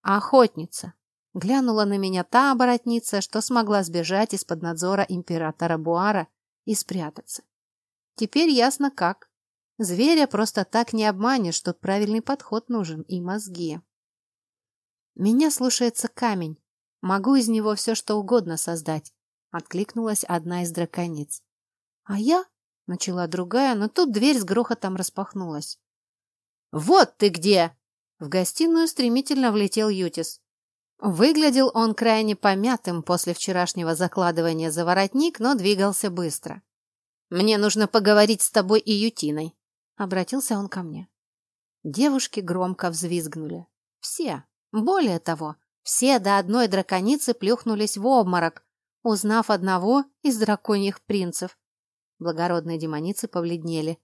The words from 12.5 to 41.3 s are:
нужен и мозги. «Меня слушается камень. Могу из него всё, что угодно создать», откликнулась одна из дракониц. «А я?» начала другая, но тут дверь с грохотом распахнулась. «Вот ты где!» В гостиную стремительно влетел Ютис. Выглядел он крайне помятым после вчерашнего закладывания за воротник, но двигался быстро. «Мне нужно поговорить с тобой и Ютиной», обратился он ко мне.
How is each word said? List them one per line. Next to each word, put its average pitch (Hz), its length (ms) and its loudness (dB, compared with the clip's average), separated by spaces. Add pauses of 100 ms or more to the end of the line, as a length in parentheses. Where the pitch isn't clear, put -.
нужен 165 320 -4
и 185 180 -6
мозги. 175 600 -8 (1300)
«Меня 247 360 2
слушается 247 580 0
камень. 180 500 -4 (440)
Могу 196 320 2
из 247 140 4
него 214 260 0
всё, 220 200 -2
что 214 220 -2
угодно 196 400 0
создать», 160 560 -6 (380)
откликнулась 208 720 -4
одна 175 380 -4
из 170 80 -4
дракониц. 165 720 -6 (600)
«А 202 140 -6
я?» 320 260 2 (420)
начала 180 400 -4
другая, 180 480 0
но 208 140 -2
тут 320 240 0
дверь 254 260 2
с 214 60 -2
грохотом 202 520 -2
распахнулась. 180 840 -8 (920)
«Вот 208 460 4
ты 208 100 4
где!» 175 480 2 (420)
В 156 100 -10
гостиную 320 600 2
стремительно 262 640 0
влетел 214 380 2
Ютис. 175 500 -4 (580)
Выглядел 269 760 4
он 226 200 2
крайне 220 400 2
помятым 196 680 0
после 175 320 -2
вчерашнего 175 600 -2
закладывания 165 760 0
за 165 160 -2
воротник, 196 520 0
но 247 160 2
двигался 202 560 0
быстро. 170 520 -6 (680)
«Мне 202 300 2
нужно 208 300 2
поговорить 214 520 4
с - 100 2
тобой 208 300 4
и 220 120 -2
Ютиной», 165 600 -2 (420)
обратился 196 600 -2
он 196 100 -6
ко 190 140 -8
мне. 165 260 -12 (760)